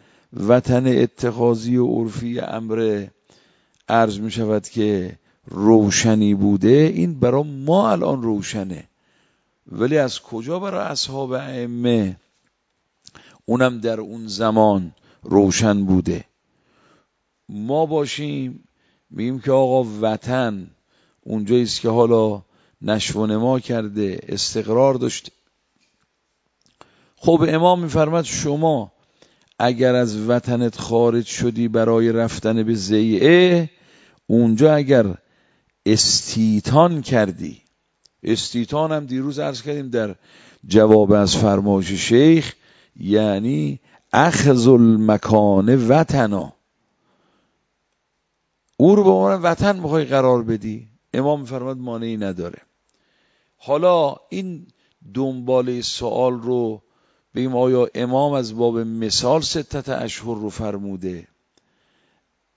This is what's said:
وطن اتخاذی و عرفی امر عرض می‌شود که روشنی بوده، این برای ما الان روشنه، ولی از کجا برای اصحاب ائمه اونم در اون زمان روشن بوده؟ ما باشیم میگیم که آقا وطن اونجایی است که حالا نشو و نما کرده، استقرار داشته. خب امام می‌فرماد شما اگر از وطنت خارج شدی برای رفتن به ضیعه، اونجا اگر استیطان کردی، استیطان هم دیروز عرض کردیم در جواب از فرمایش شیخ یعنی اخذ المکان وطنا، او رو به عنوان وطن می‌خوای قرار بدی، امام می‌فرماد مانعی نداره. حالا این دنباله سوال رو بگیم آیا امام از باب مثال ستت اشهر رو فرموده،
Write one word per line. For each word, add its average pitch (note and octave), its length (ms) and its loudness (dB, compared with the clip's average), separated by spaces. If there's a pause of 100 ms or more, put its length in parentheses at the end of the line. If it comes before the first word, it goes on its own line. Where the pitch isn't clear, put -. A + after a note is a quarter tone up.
(340)
وطن B2 680 2
اتخاذی A#2+ 760 0
و B2 100 2
عرفی A#2 520 -4
امر A2 680 -4 (840)
عرض A2 300 2
می‌شود G#2+ 500 -4
که G#2 500 -2 (260)
روشنی G#2 880 4
بوده، G2+ 640 2
این E3+ 240 -4
برای B2 240 0
ما D3+ 480 -2
الان C#3 320 -2
روشنه، G2+ 640 -6 (800)
ولی C3+ 300 -2
از C3+ 240 -2
کجا B2 380 -10
برای F#3+ 260 -8
اصحاب C3+ 460 -8
ائمه A#2+ 840 -4 (1300)
اونم B2 340 0
در A2 200 -4
اون A2 280 -14
زمان G#2 640 2 (320)
روشن G2+ 640 2
بوده؟ F2+ 380 0 (1300)
ما A#2 360 -2
باشیم C#3+ 760 -6 (460)
میگیم B2 300 -6
که C3+ 120 -2
آقا C3 380 2 (120)
وطن A2 720 -4 (520)
اونجایی A2 400 0
است - 180 -6
که A#2 80 -2
حالا A2+ 520 2 (400)
نشو G#2 380 -2
و A2 60 0
نما A#2 340 0
کرده، G#2+ 680 -6
استقرار A2 680 0
داشته. B2 380 -6 (1800)
خب E3 320 2
امام F3 360 2
می‌فرماد D#3 420 -2
شما D3 640 -4 (680)
اگر B2 360 2
از A2 340 -2
وطنت A#2+ 500 -2
خارج A#2 460 0
شدی A#2 420 -4
برای A2+ 440 2
رفتن A2+ 520 -2
به A2 120 -2
ضیعه، A#2+ 920 4 (600)
اونجا A#2 460 4
اگر C3 400 2 (720)
استیطان A2+ 1160 2
کردی، G2 600 -2 (600)
استیطان B2 680 -4
هم D3+ 140 -6
دیروز C3 340 -8
عرض C#3+ 220 -8
کردیم C#3+ 280 -10
در A2 260 -4 (520)
جواب G#2+ 440 6
از G2+ 240 4
فرمایش G2 560 2
شیخ C3+ 640 4 (420)
یعنی G#2+ 840 -2 (340)
اخذ C#3 540 4
المکان A2 1200 4
وطنا، A#2+ 640 0 (2250)
او F3 180 6
رو G#3 80 4
به F#3+ 60 4
عنوان F#3+ 320 2
وطن F3+ 380 0
می‌خوای D#3 260 -2
قرار B2+ 380 2
بدی، A2 440 -6 (260)
امام C#3+ 280 -2
می‌فرماد C3 360 -10
مانعی A#2 400 -8
نداره. F2+ 440 -8 (960)
حالا D#3 580 0 (140)
این F3+ 380 -10 (460)
دنباله B2+ 680 -2
سوال B2 520 -4
رو A#2 480 -4 (540)
بگیم B2+ 200 -2
آیا B2 400 2
امام C3 380 -2
از A2+ 240 -4
باب A#2 220 0
مثال A2+ 640 -2
ستت C#3+ 480 -8
اشهر A#2+ 460 -8
رو G#2+ 140 -8
فرموده، G2 800 -8 (1300)